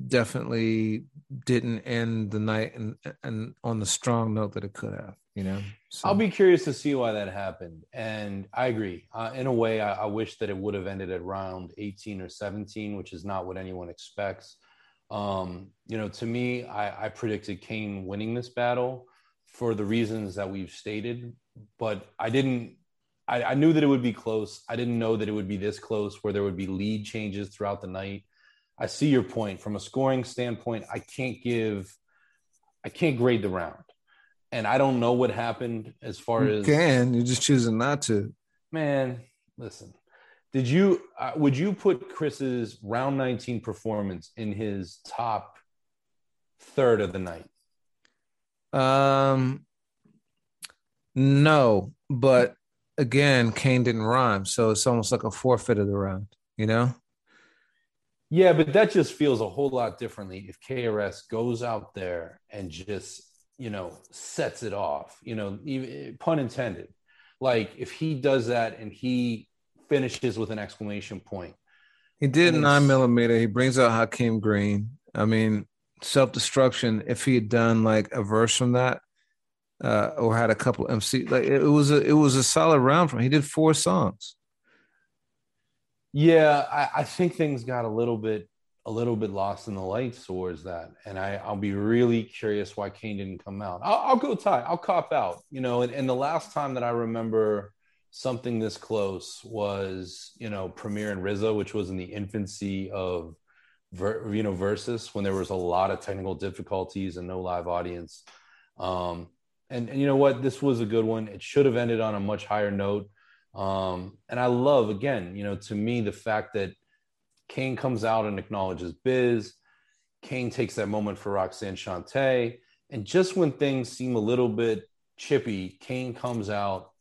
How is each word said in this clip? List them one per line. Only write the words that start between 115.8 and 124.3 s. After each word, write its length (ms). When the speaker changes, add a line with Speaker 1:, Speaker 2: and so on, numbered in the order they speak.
Speaker 2:
the 100
fact 440
that 180
Kane 280
comes 280
out 200
and 120
acknowledges 560
Biz. 500
Kane 280
takes 240
that 140
moment 300
for 120
Roxanne 460
Shante. 800
And 140
just 320
when 160
things 360
seem 280
a 40
little 280